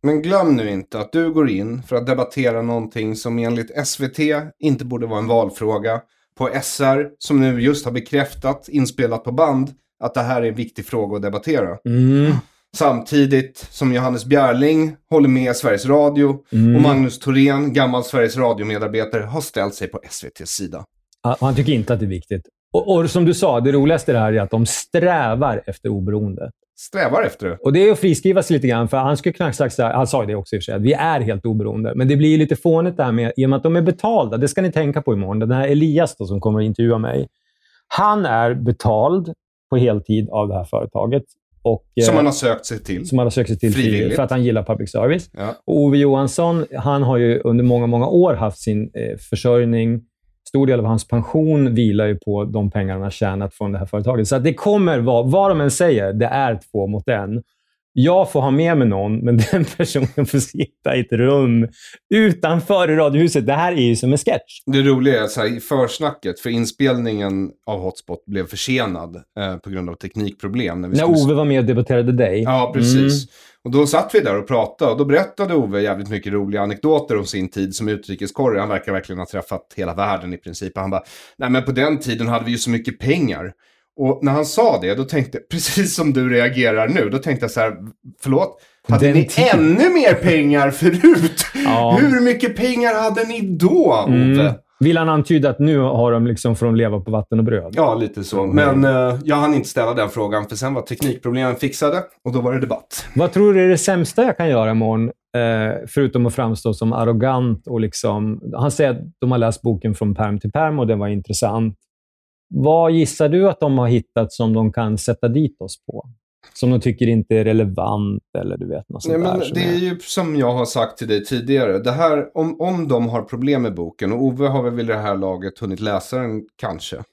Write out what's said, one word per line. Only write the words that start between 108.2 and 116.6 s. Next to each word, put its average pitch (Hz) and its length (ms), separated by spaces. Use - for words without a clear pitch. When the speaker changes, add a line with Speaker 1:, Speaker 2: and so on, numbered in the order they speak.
Speaker 2:
han 123 160
säger 139 200
att 120 100
de 127 100
har 127 80
läst 113 240
boken 110 320
från 104 200
pärm 104 260
till 104 120
pärm 151 260
och 123 80
den 107 120
var 101 100
intressant. 104 720
Vad 160 380
gissar 160 360
du 185 200
att 175 120
de 139 180
har 123 100
hittat 113 440
som 113 200
de 110 200
kan 107 260
sätta 117 300
dit 139 320
oss - 260
på? - 180
Som 127 160